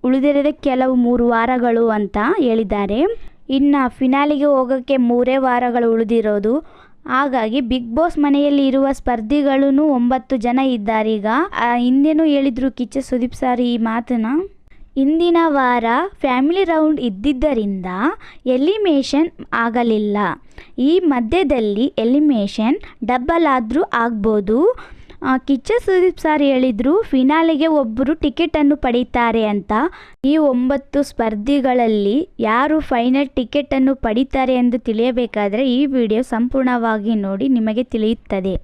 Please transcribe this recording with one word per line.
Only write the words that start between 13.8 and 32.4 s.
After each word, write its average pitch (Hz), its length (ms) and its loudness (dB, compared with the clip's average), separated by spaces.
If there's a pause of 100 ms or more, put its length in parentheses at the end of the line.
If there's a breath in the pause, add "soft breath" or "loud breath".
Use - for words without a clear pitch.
ಇಂದಿನ 330 400 2 (100)
ವಾರ 247 380 0 (360)
ಫ್ಯಾಮಿಲಿ 285 440 0
ರೌಂಡ್ 311 360 0
ಇದ್ದಿದ್ದರಿಂದ 220 840 -2 (600 loud breath)
ಎಲಿಮಿನೇಷನ್ 302 840 0 (220)
ಆಗಲಿಲ್ಲ. 226 680 0 (600 loud breath)
ಈ 311 260 2
ಮಧ್ಯದಲ್ಲಿ 247 960 0
ಎಲಿಮಿನೇಷನ್ 240 760 0 (280 loud breath)
ಡಬಲ್ 277 460 0
ಆದ್ರೂ 254 320 0 (100)
ಆಗ್ಬೋದು. 226 840 0 (460 loud breath)
ಆ, 262 140 0
ಕಿಚ್ಚ 277 340 -2 (140)
ಸುದೀಪ್ 370 340 2
ಸರ್ 302 240 0
ಹೇಳಿದ್ರು, 262 600 2
ಫಿನಾಲೆಗೆ 311 640 2
ಒಬ್ಬರು 269 480 0
ಟಿಕೆಟನ್ನು 294 640 0
ಪಡೀತಾರೆ 240 680 -2
ಅಂತ. 208 260 -4 (520 loud breath)
ಈ 285 120 2
ಒಂಬತ್ತು 277 680 0
ಸ್ಪರ್ಧಿಗಳಲ್ಲಿ 233 1300 0 (120)